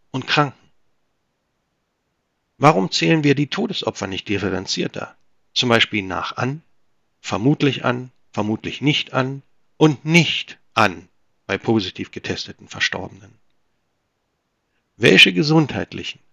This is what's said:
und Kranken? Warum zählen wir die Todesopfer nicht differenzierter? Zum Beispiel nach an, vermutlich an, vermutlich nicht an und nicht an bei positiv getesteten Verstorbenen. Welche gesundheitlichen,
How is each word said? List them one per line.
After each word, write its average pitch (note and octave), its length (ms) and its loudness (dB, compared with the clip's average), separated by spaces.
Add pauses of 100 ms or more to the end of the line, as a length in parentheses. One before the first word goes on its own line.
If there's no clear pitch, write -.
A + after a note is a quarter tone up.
(120)
und C3 160 -6
Kranken? - 400 0 (1900)
Warum E3 340 4
zählen E3 320 2
wir C#3+ 100 4
die C#3+ 140 0
Todesopfer F#3+ 580 -4
nicht F#2+ 220 -8
differenzierter? G2 880 -4 (360)
Zum - 160 0
Beispiel A2 360 2
nach F2+ 320 -6
an, C#3 260 -4 (580)
vermutlich B2+ 640 0
an, B2+ 280 -4 (180)
vermutlich G#2+ 500 -6
nicht C#3+ 320 0
an C3+ 300 -4 (360)
und D#3 260 2
nicht - 540 0 (160)
an F2+ 340 0 (400)
bei G2 100 -2
positiv G2 540 -2
getesteten - 560 -10
Verstorbenen. G2 640 -8 (1600)
Welche C3 360 6
gesundheitlichen, D3 880 0 (120)